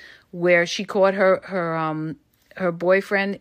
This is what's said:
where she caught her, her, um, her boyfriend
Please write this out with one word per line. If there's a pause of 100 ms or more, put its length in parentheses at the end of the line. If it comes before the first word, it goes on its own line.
(320)
where
she
caught
her,
her,
um, (400)
her
boyfriend